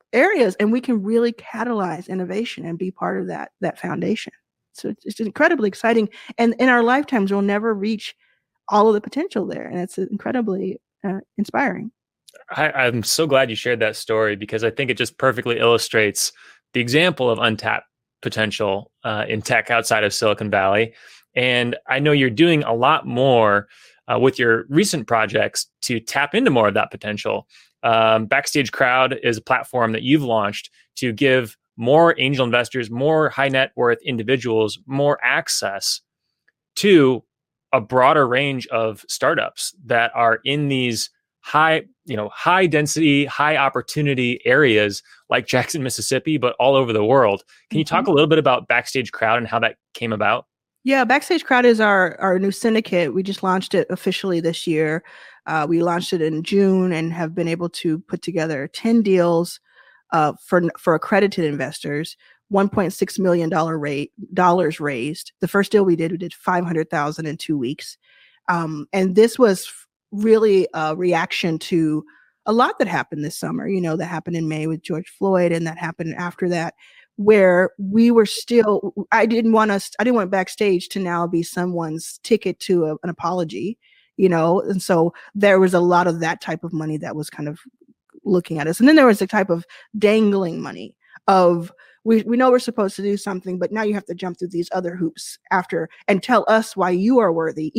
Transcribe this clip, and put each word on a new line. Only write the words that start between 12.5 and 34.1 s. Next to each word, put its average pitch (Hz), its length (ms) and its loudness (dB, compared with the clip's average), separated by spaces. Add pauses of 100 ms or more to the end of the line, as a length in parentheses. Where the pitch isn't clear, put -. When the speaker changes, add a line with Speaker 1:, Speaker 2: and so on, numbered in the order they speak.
Speaker 2:
I'm 123 300 0
so 160 240 0
glad 131 240 2
you 107 60 -6
shared 120 240 -2
that 110 160 0
story, 110 400 0
because 107 280 -6
I 113 60 2
think 123 220 -2
it 120 60 -2
just - 200 -4
perfectly 123 400 0
illustrates 113 760 0 (400)
the 123 80 -2
example 135 480 0
of 117 100 0
untapped 110 480 -2 (340)
potential, 104 680 -4 (120)
uh, 107 240 -4
in 110 140 -4
tech 113 300 0
outside 113 320 0
of 101 100 0
Silicon 107 360 -2
Valley. 101 440 2 (420)
And 123 420 0 (100)
I 131 120 -2
know 147 120 2
you're 139 180 2
doing 151 340 4
a 117 100 -2
lot 131 340 2
more, 120 600 4 (440)
uh, 117 80 0
with 127 180 4
your 117 300 2
recent 156 400 0
projects 110 600 0 (160)
to 117 160 -2
tap 143 360 -2
into 240 160 2
more 113 160 4
of 98 60 0
that - 180 -2
potential. 104 560 -6 (360)
Um, 113 420 2
Backstage 135 460 -2
Crowd 131 520 0
is 117 140 0
a 113 40 -12
platform 117 520 -2
that 110 100 -6
you've 143 200 2
launched 110 480 -2 (260)
to 123 160 -4
give 131 420 0 (220)
more 156 420 4
angel 131 260 0
investors, 120 460 -2
more 147 380 0
high 139 200 -2
net 131 260 0
worth 117 280 2
individuals, 113 840 -2